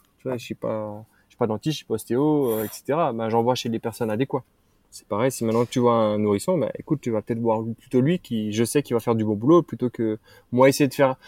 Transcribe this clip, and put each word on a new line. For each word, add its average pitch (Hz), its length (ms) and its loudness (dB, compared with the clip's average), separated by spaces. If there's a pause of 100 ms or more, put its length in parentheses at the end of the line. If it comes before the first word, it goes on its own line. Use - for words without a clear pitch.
(200)
tu - 80 -12
vois, 127 100 -4
je 117 60 -12
suis - 120 -10
pas, 107 500 -8 (220)
je - 40 -20
suis - 60 -20
pas 120 100 0
dentiste, 107 260 -2
je 143 40 -10
suis - 80 -16
pas - 80 -6
ostéo, 135 580 0
euh, 110 140 -2
et - 60 -4
cetera. 143 420 -2
Ben, 113 160 -4
j'envoie 117 260 2
chez 120 140 -6
des 110 100 -2
personnes 113 320 -4
adéquates. 127 320 -2 (460)
C'est - 180 -20
pareil, 117 240 0
si - 140 -6
maintenant 113 200 2
tu - 140 -4
vois 120 160 4
un 107 220 2
nourrisson, 107 400 0
ben, 117 120 0 (100)
écoute, 147 220 -4
tu 120 100 -4
vas 107 100 -2
peut-être 117 180 -4
voir 113 220 0 (160)
plutôt - 240 0
lui 165 180 2
qui, 107 340 -6
je 113 100 2
sais 143 200 0
qu'il - 120 -6
va 113 60 2
faire 117 140 0
du 110 100 0
bon 107 100 0
boulot 143 260 4
plutôt 123 280 -4
que 110 280 -4 (340)
moi 127 180 6
essayer 143 180 4
de 131 60 -4
faire. 135 220 2 (120)